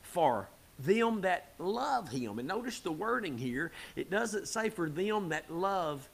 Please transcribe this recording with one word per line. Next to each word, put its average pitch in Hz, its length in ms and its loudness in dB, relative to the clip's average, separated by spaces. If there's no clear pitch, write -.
for 123 480 2
them 220 420 4
that 180 380 0
love 233 500 0
Him. 117 300 -4
And 127 100 -4
notice 233 320 -4
the 170 120 -4
wording 208 440 -2
here. 131 360 -2
It - 160 -4
doesn't 214 380 0
say, 220 220 0
"For 175 180 -2
them 190 420 0
that 156 220 -4
love 165 600 -2